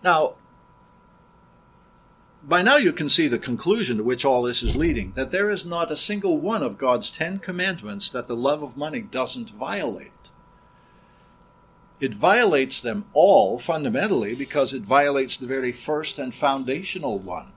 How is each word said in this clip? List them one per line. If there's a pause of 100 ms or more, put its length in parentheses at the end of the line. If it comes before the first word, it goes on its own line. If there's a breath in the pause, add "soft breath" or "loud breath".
Now, (2000)
by
now
you
can
see
the
conclusion
to
which
all
this
is
leading,
that
there
is
not
a
single
one
of
God's
Ten
Commandments
that
the
love
of
money
doesn't
violate. (1900 soft breath)
It
violates
them
all
fundamentally
because
it
violates
the
very
first
and
foundational
one.